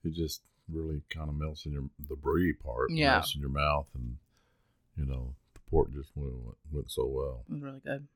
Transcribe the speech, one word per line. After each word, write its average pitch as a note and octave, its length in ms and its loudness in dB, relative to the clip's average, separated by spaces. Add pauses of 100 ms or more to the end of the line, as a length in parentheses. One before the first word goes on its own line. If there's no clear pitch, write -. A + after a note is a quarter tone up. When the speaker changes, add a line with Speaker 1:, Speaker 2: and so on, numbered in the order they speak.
Speaker 1:
It E2+ 120 0
just E2 260 -2 (280)
really D#2+ 400 -2
kinda D#2 220 -4
melts D2+ 340 -4
in D2+ 60 -4
your, C#2+ 120 -2 (260)
the C#2 80 -6
brie D#2+ 340 4
part B1 400 0
Speaker 2:
Yeah. D3+ 220 6
Speaker 1:
melts F2+ 220 4
in D2 40 -4
your C#2 120 -2
mouth, D2 440 2
and, A#1+ 220 -6 (800)
you D2 80 0
know, C2 300 -4 (180)
the - 160 -20
pork D#2 240 6
just C#2 200 -8
went, C#2 200 -4
went, A#1+ 240 -10 (160)
went C#2+ 180 -4
so B1 140 0
well. C2 440 -2
Speaker 2:
It - 40 -6
was D3 100 -6
really C3+ 160 -10
good. C#3 260 -6 (100)